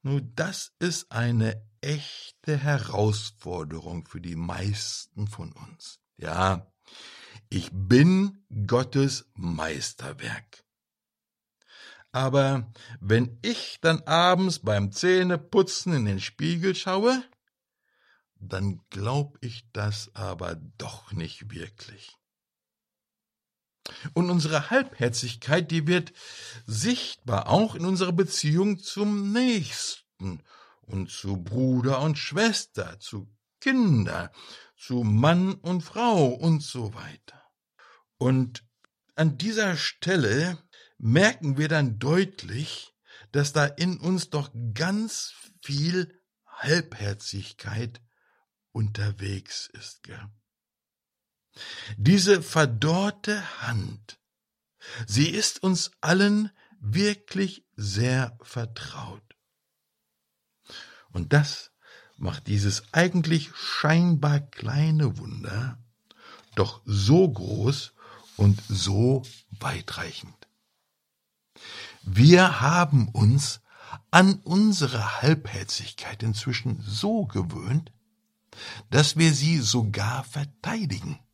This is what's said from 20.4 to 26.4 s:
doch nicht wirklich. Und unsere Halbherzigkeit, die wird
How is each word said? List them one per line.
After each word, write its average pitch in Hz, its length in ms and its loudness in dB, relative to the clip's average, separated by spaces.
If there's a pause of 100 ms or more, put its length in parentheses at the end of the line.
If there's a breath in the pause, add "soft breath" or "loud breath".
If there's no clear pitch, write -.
doch - 340 -14
nicht 101 400 -10
wirklich. - 680 -18 (2000 loud breath)
Und 175 180 0
unsere 156 400 0
Halbherzigkeit, 147 1000 -2
die 160 140 0
wird 175 260 0 (540 loud breath)